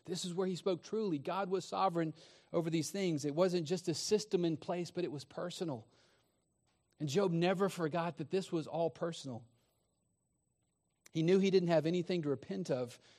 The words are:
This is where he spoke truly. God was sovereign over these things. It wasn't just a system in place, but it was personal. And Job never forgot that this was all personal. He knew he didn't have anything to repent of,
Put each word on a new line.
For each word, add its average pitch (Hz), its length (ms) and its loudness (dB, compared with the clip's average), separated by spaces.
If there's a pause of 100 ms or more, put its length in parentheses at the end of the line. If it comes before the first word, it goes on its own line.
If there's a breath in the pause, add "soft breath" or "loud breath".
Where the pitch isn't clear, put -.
This 175 200 -6
is 175 80 -4
where 185 140 0
he 185 100 -2
spoke 185 260 0
truly. 202 360 -2
God 180 300 -4
was 185 140 0
sovereign 175 500 0 (380 loud breath)
over 170 180 0
these 160 200 0
things. 180 340 0
It 147 100 -2
wasn't 175 320 2
just 170 220 -4
a 170 60 0
system 190 500 0
in 165 140 0
place, 175 340 -6
but 180 140 -4
it - 60 -4
was 143 120 -8
personal. 165 640 -8 (1120 soft breath)
And 151 80 -2
Job 180 240 2
never 180 380 2
forgot 170 480 -2
that 151 140 -8
this 185 200 -2
was 160 140 -2
all 165 240 -2
personal. 139 540 -8 (1700)
He 160 100 0
knew 180 160 6
he 190 140 4
didn't 180 180 6
have 160 160 6
anything 175 380 0
to 147 60 0
repent 165 420 -4
of, 123 260 -4 (220 soft breath)